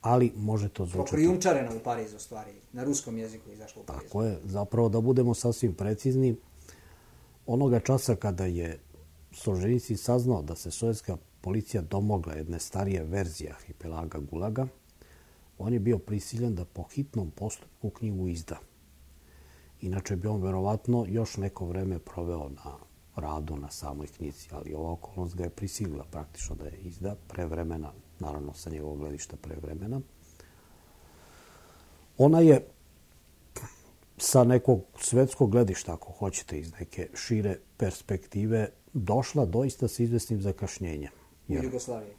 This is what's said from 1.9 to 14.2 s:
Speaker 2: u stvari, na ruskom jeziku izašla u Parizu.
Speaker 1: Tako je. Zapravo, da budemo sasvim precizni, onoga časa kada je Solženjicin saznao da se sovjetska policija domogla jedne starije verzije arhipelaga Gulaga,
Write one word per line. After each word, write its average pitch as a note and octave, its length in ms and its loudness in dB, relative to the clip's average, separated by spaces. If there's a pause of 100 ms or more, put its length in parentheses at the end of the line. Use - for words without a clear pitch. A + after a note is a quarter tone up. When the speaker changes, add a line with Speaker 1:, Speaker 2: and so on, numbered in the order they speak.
Speaker 2:
u G#2 40 -18
stvari, G#2+ 320 -14 (220)
na B2+ 100 -8
ruskom C3+ 340 -2
jeziku A2 340 -10
izašla G#2+ 300 -18
u - 40 -18
Parizu. - 200 -10
Speaker 1:
Tako G#2+ 180 -2
je. G2 200 0
Zapravo, G2+ 460 2
da A2+ 120 4
budemo B2 320 6
sasvim A#2 400 0
precizni, B2+ 640 2 (1080)
onoga B2 340 4
časa B2+ 360 4
kada F#2+ 300 0
je E2+ 340 -2 (520)
Solženjicin G#2 680 0
saznao B2 440 2
da D#2 140 -6
se D#2+ 160 -10
sovjetska G#2+ 460 -2 (240)
policija G2+ 400 -2
domogla F#2+ 520 0
jedne D#2+ 260 -6
starije F#2+ 440 -2
verzije D#2+ 480 -4
arhipelaga D#2+ 680 -10
Gulaga, G#2+ 480 -4 (920)